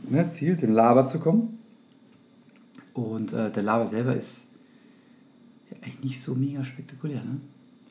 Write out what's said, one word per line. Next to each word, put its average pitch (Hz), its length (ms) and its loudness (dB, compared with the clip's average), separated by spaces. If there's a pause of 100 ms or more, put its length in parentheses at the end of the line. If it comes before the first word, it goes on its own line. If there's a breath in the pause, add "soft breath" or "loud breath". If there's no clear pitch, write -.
(100)
ne, 165 200 2
Ziel, 165 260 -2
dem 110 160 2
Laber, 120 340 8
zu - 120 -4
kommen. 214 400 2 (1400)
Und, 110 380 -4
äh, 110 180 -2
der 104 120 -2
Laber 110 240 2
selber 123 300 0
ist - 300 -10 (1200 soft breath)
ja - 80 -16
eigentlich - 240 -16
nicht 131 200 -6
so 131 120 -6
mega 139 300 -2
spektakulär, 135 580 -10
ne? - 180 -8 (500 soft breath)